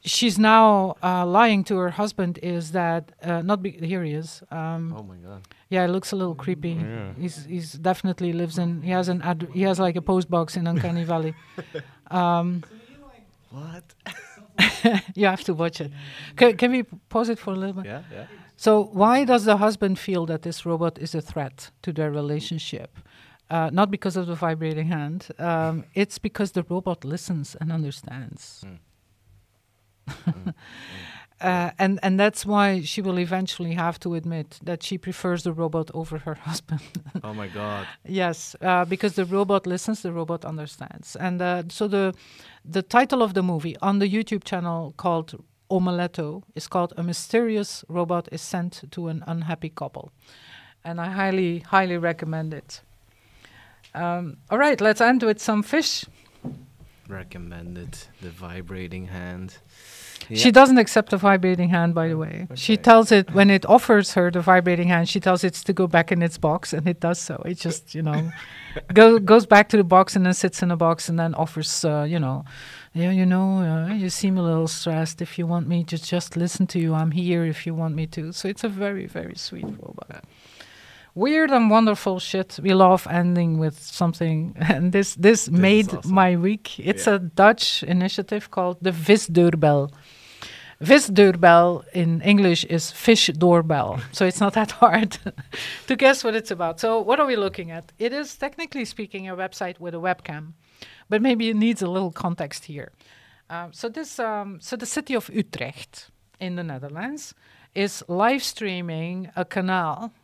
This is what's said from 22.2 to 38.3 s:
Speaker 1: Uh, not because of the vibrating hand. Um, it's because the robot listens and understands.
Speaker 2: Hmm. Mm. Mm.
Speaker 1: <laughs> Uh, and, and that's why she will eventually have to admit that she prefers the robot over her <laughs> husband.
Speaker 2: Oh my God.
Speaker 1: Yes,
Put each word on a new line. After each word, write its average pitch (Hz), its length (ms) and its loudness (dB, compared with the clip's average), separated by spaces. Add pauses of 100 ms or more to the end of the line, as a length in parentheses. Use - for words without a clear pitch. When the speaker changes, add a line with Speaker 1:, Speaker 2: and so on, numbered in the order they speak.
Speaker 1:
Uh, 160 200 -2
not 196 200 0
because 196 260 -6
of 180 100 -4
the 170 80 -6
vibrating 160 540 -4
hand. 160 400 -6 (100)
Um, 165 460 -4 (100)
it's 202 240 -4
because 202 340 -6
the 180 180 -4
robot 180 340 -6
listens 151 560 -8
and 160 100 -4
understands. 147 960 -10
Speaker 2:
Hmm. 92 100 -18 (1500)
Mm. 170 60 -4 (120)
Mm. 185 140 -8
Speaker 1:
<laughs> - 60 -20 (760)
Uh, 180 360 -2
and, 190 240 0
and 190 180 2
that's 208 240 0
why 202 380 2
she - 180 -8
will 185 180 -2
eventually 180 540 -4
have 170 260 -4
to 170 160 -6
admit 165 480 -8
that 170 200 -8
she 190 160 -8
prefers 180 440 -6
the 170 120 -4
robot 160 400 -4
over 160 240 -8
her 156 160 -10
<laughs> - 140 -14
husband. 160 340 -6 (420)
Speaker 2:
Oh 107 80 -10
my 104 160 -10
God. 104 380 -8 (180)
Speaker 1:
Yes, 180 560 -6